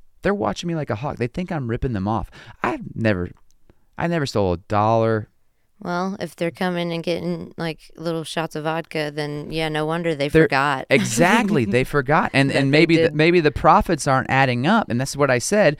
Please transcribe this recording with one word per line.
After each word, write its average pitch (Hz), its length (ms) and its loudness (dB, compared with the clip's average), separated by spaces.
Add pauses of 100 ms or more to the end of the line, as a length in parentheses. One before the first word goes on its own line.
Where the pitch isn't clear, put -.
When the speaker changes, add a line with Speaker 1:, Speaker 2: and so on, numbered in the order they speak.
(220)
Speaker 1:
"They're 190 120 0
watching 202 320 -4
me 170 80 -4
like 151 160 -6
a 117 60 -2
hawk. 131 220 -8
They 120 80 -2
think 175 260 -8
I'm 139 160 -6
ripping 117 240 -2
them 98 160 -2
off." 107 220 -4 (320)
I've 247 340 -6
never, 101 340 0 (680)
I 160 100 -2
never 165 180 -2
stole 98 280 0
a - 20 -6
dollar. 110 720 0 (520)
Speaker 2:
Well, 185 380 -6
if 175 160 -10
they're 170 160 -4
coming 175 420 -4
and 165 120 -6
getting, 170 520 -6
like, 165 400 -10
little 165 280 -6
shots 160 320 -6
of 151 80 -8
vodka, 160 500 -6
then, 147 380 -8
yeah, 160 160 -4
no 151 180 -2
wonder 165 260 -2
they 143 160 -2
Speaker 1:
They're 160 180 6
Speaker 2:
forgot. 135 400 0
<laughs> - 40 -2
Speaker 1:
Exactly. 156 760 4
They 120 180 2
forgot. 147 500 0
And, 135 160 4
Speaker 2:
That - 60 0
Speaker 1:
and 139 180 2
Speaker 2:
they 151 60 6
Speaker 1:
maybe 165 160 6
the, 165 60 4
Speaker 2:
did. 160 120 2
Speaker 1:
maybe 165 240 4
the 151 140 4
profits 170 560 2
aren't 131 200 0
adding 127 380 2
up. 214 240 2
And 120 100 0
that's 135 160 -6
what 139 140 2
I 123 80 2
said 160 420 2